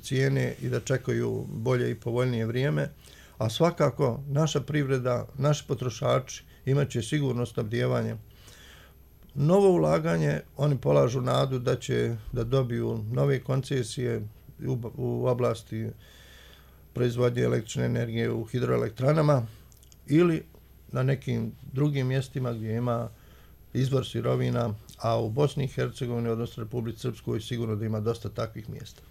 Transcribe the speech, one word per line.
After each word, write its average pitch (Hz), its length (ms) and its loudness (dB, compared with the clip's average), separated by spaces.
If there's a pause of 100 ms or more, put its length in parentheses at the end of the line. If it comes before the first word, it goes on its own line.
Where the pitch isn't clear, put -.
cijene 131 600 0
i 127 60 -4
da 120 120 -2
čekaju 120 680 -2
bolje 120 420 0
i 123 40 -4
povoljnije 120 520 0
vrijeme, 139 420 0 (500)
a 113 120 0
svakako 143 800 2
naša 147 320 2
privreda, 131 640 0 (120)
naši 143 300 2
potrošači 127 760 -2 (220)
imat 135 220 2
će 120 140 -2
sigurno 123 440 0
snabdijevanje. 117 720 -2 (1160)
Novo 180 360 6
ulaganje, 156 680 2 (160)
oni 143 220 2
polažu 139 420 4
nadu 131 380 0
da 123 180 0
će 120 400 0 (160)
da 117 120 -2
dobiju 117 680 0
nove 135 280 2
koncesije 123 800 -2 (440)
u, 127 120 0 (180)
u 120 300 -2
oblasti 117 640 -2 (1040)
proizvodnje 123 500 2
električne 123 420 0
energije 117 460 0
u 113 140 -2
hidroelektranama 123 1000 2 (600)
ili 160 360 4 (500)
na 131 100 0
nekim 123 500 0 (200)
drugim 139 340 0
mjestima 131 460 -2
gdje 110 240 -4
ima 120 320 0 (640)
izvor 127 320 2
sirovina, 120 680 0 (260)
a 113 200 2
u 117 100 -2
Bosni 139 340 0
i 127 40 -4
Hercegovini, 120 600 -4
odnosno 117 360 -4
Republici 113 360 -6
Srpskoj, 117 400 -4
sigurno 113 360 -4
da 110 100 -4
ima 107 140 -2
dosta 110 280 -2
takvih 113 420 -8
mjesta. - 400 -14